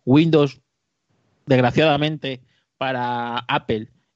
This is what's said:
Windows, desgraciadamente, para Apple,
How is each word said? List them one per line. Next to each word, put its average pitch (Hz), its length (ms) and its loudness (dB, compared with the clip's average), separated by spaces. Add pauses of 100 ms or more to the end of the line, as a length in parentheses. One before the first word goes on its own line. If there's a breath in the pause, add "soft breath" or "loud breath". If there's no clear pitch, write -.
Windows, 147 560 2 (840)
desgraciadamente, 143 920 0 (380)
para 120 600 -4
Apple, 117 500 -4 (280)